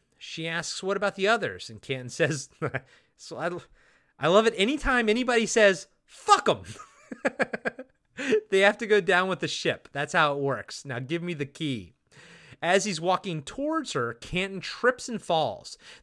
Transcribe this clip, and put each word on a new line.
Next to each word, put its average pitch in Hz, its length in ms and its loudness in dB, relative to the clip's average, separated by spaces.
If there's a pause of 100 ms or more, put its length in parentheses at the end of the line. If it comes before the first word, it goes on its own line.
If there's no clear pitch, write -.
(200)
She - 280 -10
asks, 165 360 -6
"What 196 120 0
about 202 200 -2
the 190 120 0
others?" 156 440 -2
And 107 100 -18
Canton 127 280 -6
says, 151 400 -2 (120)
<laughs> - 560 -10
"So - 220 -14
I, 165 100 -4 (680)
I 143 80 0
love 208 180 6
it - 120 4
anytime 240 520 2
anybody 233 380 2
says, 196 400 4 (180)
'Fuck - 420 2
'em.'" 117 220 2
<laughs> 107 60 -14 (480)
<laughs> - 1300 -4
They 190 100 4
have 208 200 6
to 226 80 -6
go 208 120 4
down 185 300 2
with 185 120 -4
the 160 60 -2
ship. - 440 -4
That's 143 220 -6
how 151 200 4
it 143 60 -4
works. 135 440 -4
Now 123 160 -8
give 156 220 -6
me 175 120 -6
the 143 120 -6
key. 131 480 -6 (680)
As 185 240 4
he's 180 140 -4
walking 175 440 -2
towards 302 500 -4
her, 117 220 -4
Canton 190 440 -6
trips - 480 -2
and 233 140 -6
falls. 151 560 -2 (260)